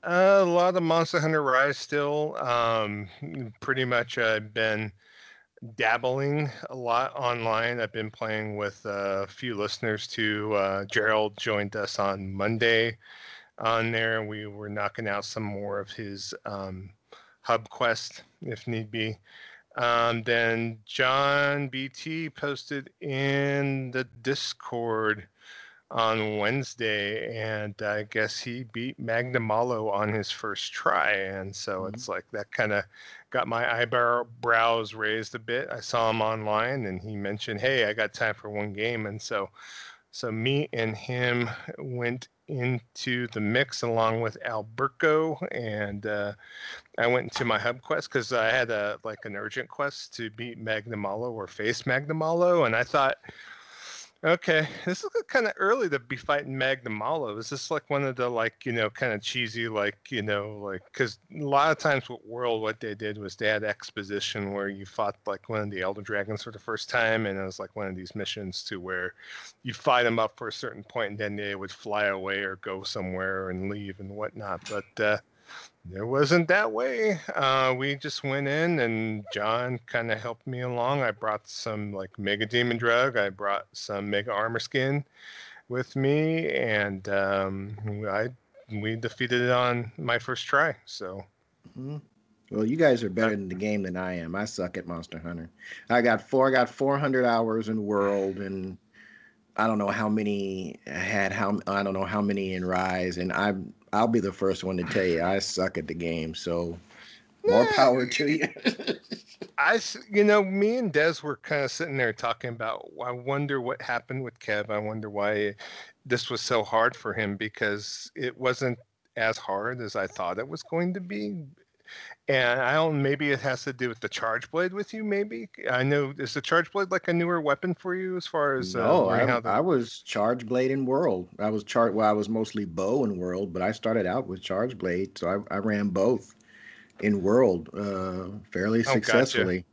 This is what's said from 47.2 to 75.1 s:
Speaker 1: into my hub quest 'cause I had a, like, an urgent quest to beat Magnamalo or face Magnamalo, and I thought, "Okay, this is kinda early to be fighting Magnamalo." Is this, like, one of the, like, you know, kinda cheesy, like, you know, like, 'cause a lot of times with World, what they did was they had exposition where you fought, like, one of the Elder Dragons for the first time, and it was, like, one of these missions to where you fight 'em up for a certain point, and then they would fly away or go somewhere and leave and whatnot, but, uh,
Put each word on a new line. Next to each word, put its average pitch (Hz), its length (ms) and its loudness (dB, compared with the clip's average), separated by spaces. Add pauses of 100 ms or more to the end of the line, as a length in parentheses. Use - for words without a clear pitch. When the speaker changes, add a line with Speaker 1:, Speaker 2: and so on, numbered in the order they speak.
Speaker 1:
into 123 200 -2
my 110 140 2
hub 120 220 -2
quest 151 300 -4
'cause 127 220 0
I 113 180 4
had 123 200 2
a, 104 340 -2
like, 107 200 -10
an 101 120 -8
urgent 107 320 -6
quest - 460 -6
to 117 160 -6
beat 117 280 -12
Magnamalo 110 720 -4
or 107 160 -8
face 113 360 -2
Magnamalo, 160 840 2
and 113 100 2
I 120 80 2
thought, 139 340 2 (1080)
"Okay, 160 440 4 (180)
this 185 180 -4
is 403 80 -6 (180)
kinda 233 280 2
early 208 320 2
to 143 100 0
be 123 180 -8
fighting 143 400 -2
Magnamalo." 123 800 -2
Is 113 140 -10
this, 135 180 -8
like, 156 200 -4
one 143 140 2
of 131 120 -2
the, 123 140 0
like, 113 360 -2
you 127 60 -2
know, 113 180 2
kinda 110 300 -2
cheesy, 117 500 -4
like, 104 420 -2
you 113 120 -2
know, 104 360 -2
like, 98 220 -8 (120)
'cause 120 260 -2 (160)
a 156 80 -6
lot 143 280 4
of 151 60 2
times 139 320 0
with 120 160 -12
World, 117 380 -2
what 110 160 -2
they 107 160 -6
did 107 240 -6
was 98 160 -8
they 107 120 0
had 107 160 2
exposition 101 880 -4
where 101 160 -2
you 98 180 -10
fought, 101 300 -2 (100)
like, 98 220 -6
one 110 120 0
of 104 80 -2
the 98 120 -4
Elder 98 200 -2
Dragons 104 420 -4
for 117 80 -12
the 107 80 -14
first - 300 -6
time, 113 380 2
and 98 120 -2
it 95 40 -4
was, 95 160 -8
like, 98 160 -10
one 104 120 -4
of 92 80 -6
these 92 200 -12
missions 98 500 -6
to 98 160 -8
where 90 320 -4 (500)
you 120 100 -6
fight 123 340 4
'em 113 120 2
up 110 180 0
for 120 100 -8
a 104 60 -8
certain 110 300 -10
point, 107 280 -4
and 104 80 -10
then 104 160 -4
they 101 200 -4
would 95 160 -10
fly 104 340 -2
away 98 380 0
or 95 140 -4
go 95 260 -8
somewhere 95 680 -4
and 92 180 -4
leave 101 300 -8
and 98 160 -12
whatnot, 104 520 -8
but, 104 320 -8
uh, 104 200 2 (760)